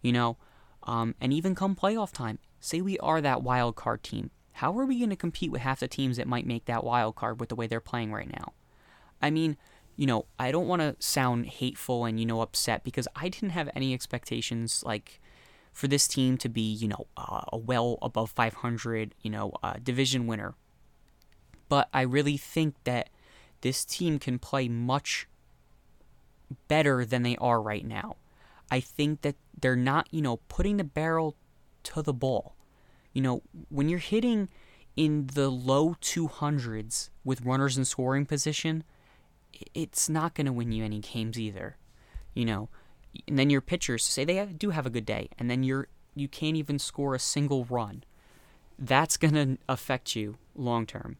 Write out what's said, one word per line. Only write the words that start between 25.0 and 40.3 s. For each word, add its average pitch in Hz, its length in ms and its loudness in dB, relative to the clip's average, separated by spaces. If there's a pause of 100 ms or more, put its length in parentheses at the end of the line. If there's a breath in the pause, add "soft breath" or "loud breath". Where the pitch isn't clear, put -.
better 143 360 4
than 120 200 0
they 120 120 2
are 120 240 4
right 107 240 -4
now. 110 320 -6 (540 soft breath)
I 131 100 6
think 147 420 0
that 143 120 0 (260)
they're 127 160 4
not, 135 340 2
you 160 120 0
know, 123 160 0 (100)
putting 202 280 0
the 196 80 0
barrel 160 520 0 (460)
to - 200 -4
the 147 120 0
ball. 127 400 0 (580 soft breath)
You 131 100 0
know, 127 200 2 (260)
when 139 200 2
you're 175 100 2
hitting 214 500 2 (480 soft breath)
in 151 380 4
the 139 160 4
low 135 500 4
two 165 280 0
hundreds 120 840 -2 (140)
with 127 180 -2
runners 131 340 2
in 131 80 2
scoring 131 420 0
position, 156 580 -2 (720 soft breath)
i-, - 100 -18 (100)
it's - 340 -2
not 160 260 0